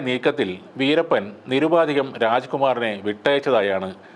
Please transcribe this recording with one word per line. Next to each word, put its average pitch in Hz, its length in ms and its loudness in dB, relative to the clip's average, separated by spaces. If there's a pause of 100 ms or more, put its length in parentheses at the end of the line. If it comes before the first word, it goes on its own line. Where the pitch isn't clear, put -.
നീക്കത്തിൽ 127 420 0 (320)
വീരപ്പൻ 147 420 2 (280)
നിരുപാധികം 151 560 2 (180)
രാജ്കുമാറിനെ 123 680 0 (160)
വിട്ടയച്ചതായാണ് 104 800 2 (260)